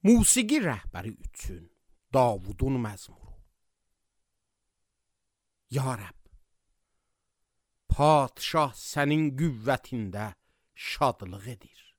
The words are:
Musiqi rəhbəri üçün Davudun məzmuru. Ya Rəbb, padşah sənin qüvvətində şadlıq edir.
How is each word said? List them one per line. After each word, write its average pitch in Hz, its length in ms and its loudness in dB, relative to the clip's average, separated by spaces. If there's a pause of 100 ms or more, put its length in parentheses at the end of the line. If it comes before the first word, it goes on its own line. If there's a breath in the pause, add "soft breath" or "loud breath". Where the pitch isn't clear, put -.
Musiqi 233 560 6
rəhbəri 113 540 -4
üçün - 560 -12 (440)
Davudun 123 680 0
məzmuru. - 540 -12 (2250)
Ya 131 220 -2
Rəbb, 101 280 -12 (1700)
padşah 147 840 2
sənin 151 540 0 (100)
qüvvətində 113 920 -4 (460)
şadlıq 101 680 -4
edir. - 340 -18 (200)